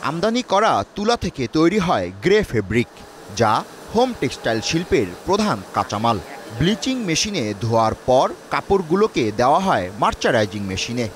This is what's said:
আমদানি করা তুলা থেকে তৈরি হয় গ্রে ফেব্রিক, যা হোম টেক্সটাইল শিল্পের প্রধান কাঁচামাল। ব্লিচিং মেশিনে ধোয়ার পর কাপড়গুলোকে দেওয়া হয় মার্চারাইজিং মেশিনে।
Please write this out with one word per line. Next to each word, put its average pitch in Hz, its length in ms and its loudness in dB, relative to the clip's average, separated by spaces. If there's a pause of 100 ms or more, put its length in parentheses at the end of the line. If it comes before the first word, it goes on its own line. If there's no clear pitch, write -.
আমদানি 202 360 0
করা 190 420 2 (120)
তুলা 220 200 0
থেকে 139 360 -4
তৈরি 170 260 4
হয় 131 320 0 (120)
গ্রে 196 200 4
ফেব্রিক, 107 440 0 (500)
যা 113 280 2 (300)
হোম 240 260 2
টেক্সটাইল 117 400 -2
শিল্পের 160 460 0 (200)
প্রধান 190 360 0 (120)
কাঁচামাল। 107 460 0 (380)
ব্লিচিং 220 380 0
মেশিনে 165 640 -2
ধোয়ার 113 320 2 (140)
পর 139 260 4 (180)
কাপড়গুলোকে 170 880 0
দেওয়া 135 220 4
হয় 131 400 0
মার্চারাইজিং 113 640 0
মেশিনে। 104 540 -4